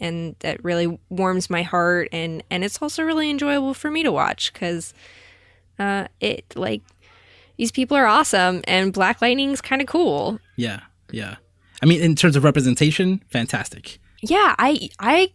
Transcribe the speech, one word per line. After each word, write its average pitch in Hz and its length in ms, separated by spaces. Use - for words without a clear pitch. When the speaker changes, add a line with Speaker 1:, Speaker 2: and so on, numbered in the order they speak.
Speaker 1:
and 165 380
that 160 240
really 170 360
warms 185 400
my 175 120
heart. 175 500
And, 165 380
and 185 160
it's - 160
also 302 220
really 311 260
enjoyable 285 440
for 302 180
me 320 120
to 285 80
watch - 420
'cause, 170 400
uh, 196 300
it, - 260
like, - 260
these 233 160
people 262 240
are 269 120
awesome 190 580
and 190 260
Black 190 300
Lightning's 269 400
kinda 269 240
cool. 220 540
Speaker 2:
Yeah, 110 240
yeah. 101 240
I 135 40
mean, 165 160
in 165 140
terms 165 200
of 139 80
representation, 151 840
fantastic. - 680
Speaker 1:
Yeah, 349 360
I, 247 320
I 320 360